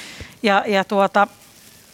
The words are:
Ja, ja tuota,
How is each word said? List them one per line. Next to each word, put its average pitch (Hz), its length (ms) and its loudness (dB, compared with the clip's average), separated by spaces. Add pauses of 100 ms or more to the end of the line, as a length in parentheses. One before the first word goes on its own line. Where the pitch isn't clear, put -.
(440)
Ja, 202 240 2
ja 196 160 0
tuota, 202 440 2 (680)